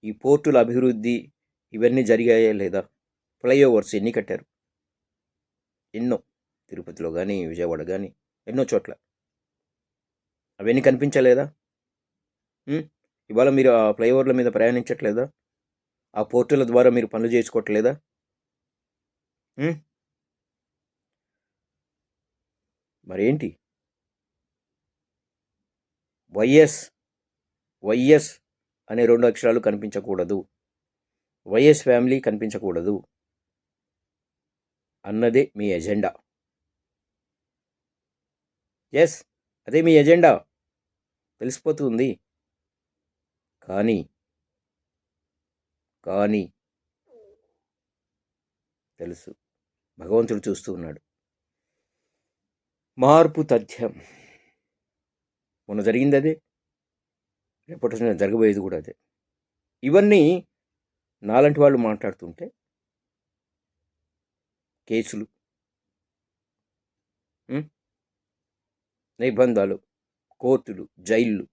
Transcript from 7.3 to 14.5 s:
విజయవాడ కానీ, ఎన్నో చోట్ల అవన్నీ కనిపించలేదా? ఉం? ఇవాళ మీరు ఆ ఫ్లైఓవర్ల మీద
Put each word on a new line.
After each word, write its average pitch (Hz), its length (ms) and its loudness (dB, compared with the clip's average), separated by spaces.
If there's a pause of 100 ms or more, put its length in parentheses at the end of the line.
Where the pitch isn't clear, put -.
విజయవాడ 82 440 -6
కానీ, 95 180 -8 (380)
ఎన్నో 127 180 -4 (100)
చోట్ల - 180 -6 (1700)
అవన్నీ 117 220 -2
కనిపించలేదా? 131 600 2 (1200)
ఉం? 151 140 -4 (480)
ఇవాళ 120 260 2
మీరు 135 140 4
ఆ 117 120 4 (140)
ఫ్లైఓవర్ల 127 360 2
మీద 123 240 0